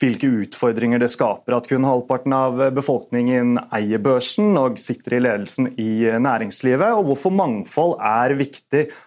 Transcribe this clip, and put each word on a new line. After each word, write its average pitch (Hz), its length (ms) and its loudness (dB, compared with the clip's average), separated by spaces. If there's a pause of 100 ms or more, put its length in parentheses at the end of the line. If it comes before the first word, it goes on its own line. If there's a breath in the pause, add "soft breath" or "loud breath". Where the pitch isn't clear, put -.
hvilke 120 460 0
utfordringer 117 520 0
det 120 120 2
skaper 120 440 -2
at 120 140 -2
kun 131 160 2
halvparten 131 480 0
av, 131 260 0
eh, 135 120 2
befolkningen 123 1000 0
eier 107 280 0
børsen 151 580 2
og 127 220 0
sitter - 380 -4
i 123 40 2
ledelsen 120 580 -2
i, 110 280 0
eh, 113 100 2
næringslivet, 127 800 0
og 202 80 0
hvorfor 147 300 -2
mangfold 160 680 -2
er 117 340 0
viktig - 560 -4 (160 loud breath)